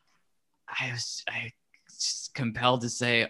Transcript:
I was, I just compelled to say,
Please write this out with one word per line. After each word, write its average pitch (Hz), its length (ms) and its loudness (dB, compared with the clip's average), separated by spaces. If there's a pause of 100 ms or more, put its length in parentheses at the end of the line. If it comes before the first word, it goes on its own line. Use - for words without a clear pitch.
(680)
I 131 220 -2
was, - 360 -6
I 123 240 -6 (380)
just - 440 -6
compelled 123 480 2
to 117 80 -2
say, 120 400 4